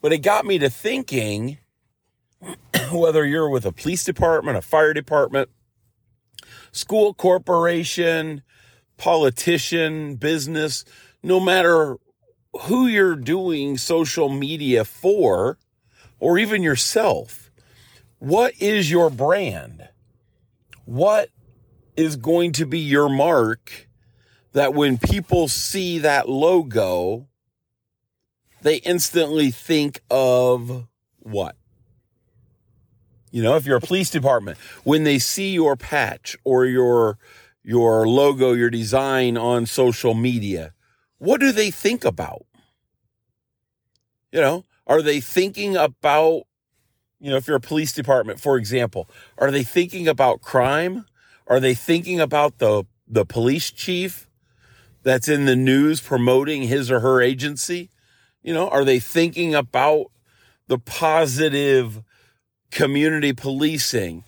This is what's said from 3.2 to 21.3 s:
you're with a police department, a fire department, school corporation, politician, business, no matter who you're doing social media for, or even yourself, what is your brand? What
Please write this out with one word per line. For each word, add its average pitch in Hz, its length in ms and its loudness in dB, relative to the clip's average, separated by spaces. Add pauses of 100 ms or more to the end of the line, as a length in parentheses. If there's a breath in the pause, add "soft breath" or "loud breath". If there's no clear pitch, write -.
you're 151 240 0
with 123 160 -2
a 92 60 -4
police 170 320 -6
department, 160 520 0
a 87 60 -4
fire 156 320 2
department, 139 560 0 (1200 loud breath)
school 208 420 0
corporation, 170 1300 0 (540 soft breath)
politician, 156 1160 0
business, 151 720 -4 (380 soft breath)
no 185 180 2
matter 170 560 2 (680)
who 247 240 2
you're 196 300 2
doing 147 600 -4
social 165 520 0
media 139 560 -2
for, 135 760 0 (600 soft breath)
or 175 180 2
even 214 240 0
yourself, 156 880 -2 (680 soft breath)
what 196 400 0
is 196 300 0
your 170 200 4
brand? 127 760 -4 (960)
What 196 460 0 (680)